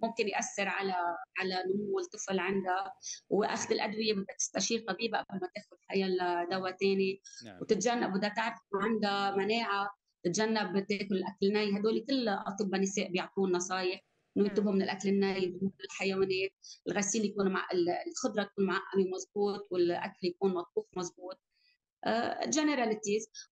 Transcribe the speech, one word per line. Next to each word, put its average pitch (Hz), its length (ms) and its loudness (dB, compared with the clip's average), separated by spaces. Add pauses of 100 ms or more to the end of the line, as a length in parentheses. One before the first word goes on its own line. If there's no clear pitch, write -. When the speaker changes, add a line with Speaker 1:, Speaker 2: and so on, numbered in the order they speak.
Speaker 1:
ممكن 226 240 -2
يأثر - 400 -2
على، 190 280 -2 (440)
على 185 160 -2
نمو 190 440 0
الطفل 190 400 -4
عندها، 190 540 0 (360)
وأخذ - 440 0
الأدوية 214 400 0
بدها 196 240 -4
تستشير 220 500 0
طبيبة 202 300 -2
قبل - 240 -6
ما 359 140 -4
تاخذ - 220 -14 (100)
حيلا 180 640 2
دواء 190 200 -2
تاني. 190 500 2 (240)
Speaker 2:
نعم. 98 160 -14
Speaker 1:
وتتجنب، 220 520 2
بدها 202 160 0
تعرف 226 240 -2 (200)
إنه 196 100 0
عندها 202 520 2
مناعة، 202 540 0 (340)
تتجنب 196 640 0
تاكل 202 280 -2
الأكل - 300 -2
الناي. 208 320 2
هدول 220 320 0
كل 254 200 2
أطباء 196 520 -2
نساء 196 300 0
بيعطون 185 400 0
نصايح 185 500 0 (360)
إنه 202 80 6
Speaker 3:
نعم. - 0 -
Speaker 1:
ينتبهوا 202 280 2
من 190 80 4
الأكل 190 280 0
الناي، 190 380 2 (140)
من 190 80 0 (160)
الحيوانات، 190 680 0 (360)
الغسيل 202 380 0
يكون 196 260 2
مع 180 220 -2
ال-، 175 380 0
الخضرة 208 320 -2
تكون 196 220 0
معقمة 190 400 2 (100)
مزبوط، 392 560 -2
والأكل 175 560 0
يكون 190 260 2
مطبوخ 180 320 -4 (100)
مزبوط. 180 440 -8 (680)
آه، - 400 0
جنراليتيز. 233 840 2 (220)